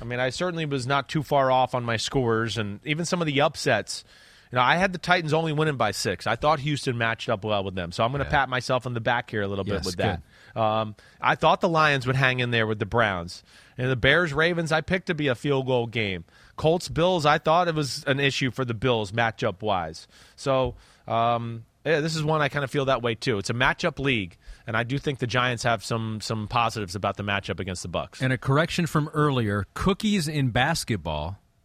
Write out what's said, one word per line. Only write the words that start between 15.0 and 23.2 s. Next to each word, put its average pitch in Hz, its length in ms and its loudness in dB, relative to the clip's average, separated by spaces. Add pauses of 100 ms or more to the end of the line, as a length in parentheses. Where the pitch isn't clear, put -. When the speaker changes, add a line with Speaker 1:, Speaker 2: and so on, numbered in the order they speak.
Speaker 1:
to 175 80 -2
be 147 120 0
a 123 80 2
field 135 320 0
goal 123 200 0
game. 101 360 -4 (320)
Colts-Bills, 160 680 2
I 151 140 4
thought 170 280 4
it 160 80 -2
was 143 300 -4
an 139 160 0
issue 139 300 0
for 131 120 -4
the 120 120 -4
Bills 110 360 0
matchup-wise. 104 960 -2 (300)
So, 131 380 0 (320)
um, 117 580 0 (180)
yeah, 151 160 2
this 160 160 -2
is 156 80 -2
one 156 180 2
I 143 60 2
kinda 143 220 -2
feel 143 160 0
that 131 160 2
way, 117 140 0
too. 113 220 0